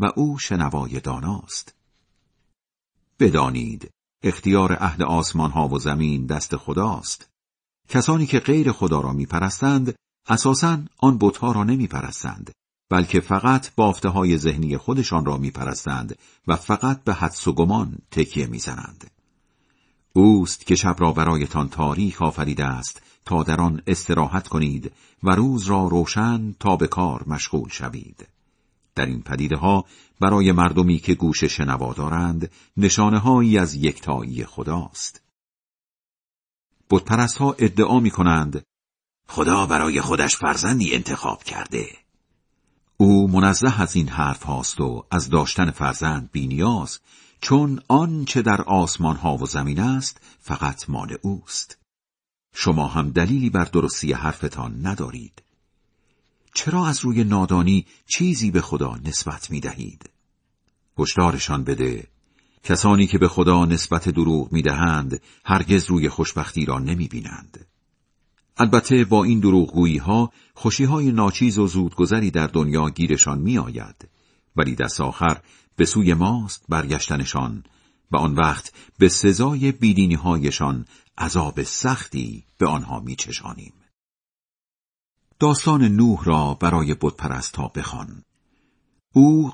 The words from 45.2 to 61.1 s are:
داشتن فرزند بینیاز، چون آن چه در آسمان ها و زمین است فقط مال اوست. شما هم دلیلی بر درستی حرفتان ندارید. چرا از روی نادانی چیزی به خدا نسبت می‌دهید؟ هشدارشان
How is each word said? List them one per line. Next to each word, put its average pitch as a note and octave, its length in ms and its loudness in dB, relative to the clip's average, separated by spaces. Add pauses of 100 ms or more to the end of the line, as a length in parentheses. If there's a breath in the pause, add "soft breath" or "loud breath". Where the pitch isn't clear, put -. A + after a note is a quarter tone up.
داشتن E2 400 0
فرزند C#2+ 600 -4
بینیاز، D2+ 680 -4 (420 soft breath)
چون C#3 480 2
آن D#3 360 2
چه B2 180 0
در G2+ 200 2
آسمان E2 540 0
ها D2+ 200 -2
و B1+ 100 -6
زمین C#2+ 340 -4
است C3 400 -2 (200 soft breath)
فقط C#2 500 -8
مال A1+ 320 -8
اوست. - 560 -10 (760)
شما D#2 320 0
هم D2 240 -2
دلیلی A2+ 400 0
بر F2+ 140 0
درستی D2+ 480 -2
حرفتان D#2 720 -6
ندارید. B2 560 -10 (1120)
چرا F3 320 -2
از D3 180 -2
روی A#2 200 2
نادانی F#2 640 2 (200 soft breath)
چیزی C#3 440 0
به F2 100 2
خدا C#2 360 -4
نسبت D2 540 -8
می‌دهید؟ C2 600 -10 (880)
هشدارشان D2 640 0